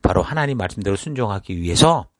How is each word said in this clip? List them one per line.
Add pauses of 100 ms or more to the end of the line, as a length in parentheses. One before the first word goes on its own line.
바로
하나님
말씀대로
순종하기
위해서 (140)